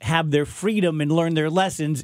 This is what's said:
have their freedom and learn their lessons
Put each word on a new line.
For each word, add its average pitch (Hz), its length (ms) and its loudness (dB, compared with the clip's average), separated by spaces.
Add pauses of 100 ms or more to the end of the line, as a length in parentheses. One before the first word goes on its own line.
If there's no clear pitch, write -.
have 160 300 0
their 147 140 2
freedom 180 540 -2
and 147 100 0
learn 165 240 2
their 156 160 0
lessons 160 540 -2